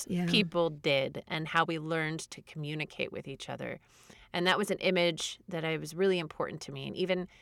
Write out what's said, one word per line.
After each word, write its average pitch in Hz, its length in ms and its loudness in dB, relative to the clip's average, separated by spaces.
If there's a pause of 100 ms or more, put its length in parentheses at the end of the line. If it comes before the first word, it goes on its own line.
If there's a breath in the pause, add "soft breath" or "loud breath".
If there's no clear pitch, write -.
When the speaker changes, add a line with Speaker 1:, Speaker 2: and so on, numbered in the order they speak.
Speaker 1:
Yeah. 180 200 2
Speaker 2:
people 170 420 4
did 139 580 0
and 160 220 -4
how 165 160 4
we 165 120 0
learned 156 440 -2 (100)
to - 120 -14
communicate 151 680 -6
with - 160 -10
each 139 220 -10
other. 127 300 -8 (520 soft breath)
And 175 160 0
that 185 100 6
was 202 140 0
an 185 80 0
image 175 600 2 (100)
that 165 160 -4
I 160 120 0
was 151 160 -10
really 185 240 4
important 160 440 -4
to - 100 -12
me. 139 160 -8
And - 80 -6
even 180 320 0 (140 soft breath)